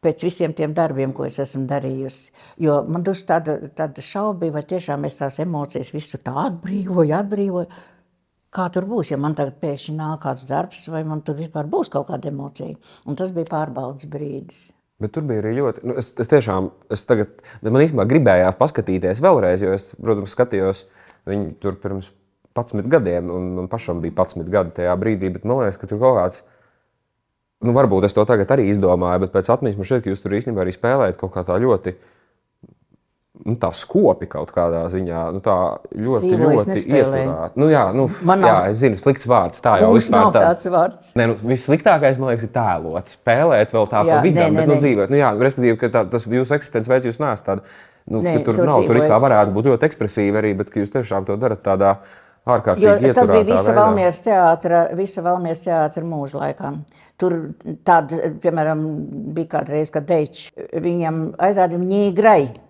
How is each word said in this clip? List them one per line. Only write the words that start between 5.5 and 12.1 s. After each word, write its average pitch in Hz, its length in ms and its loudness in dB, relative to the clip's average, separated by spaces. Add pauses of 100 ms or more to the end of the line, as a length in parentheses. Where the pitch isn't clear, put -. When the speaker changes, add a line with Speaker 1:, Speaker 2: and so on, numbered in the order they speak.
Speaker 1:
visu 151 240 -12
tā 127 180 -8 (100)
atbrīvoju, 180 720 -2
atbrīvoju. 196 500 -4 (840)
Kā 185 180 -4
tur 185 140 -4
būs, 196 260 -4
ja 139 60 -4
man 147 180 -2
tagad 139 240 -6
pēkšņi 151 380 -8
nāk 156 240 -8
kāds 131 260 -8
darbs, 151 400 -6
vai 160 160 -8
man 156 180 -8
tur 151 140 -8
vispār 156 320 -8
būs 349 240 -4
kaut 143 160 -6
kāda 143 220 -8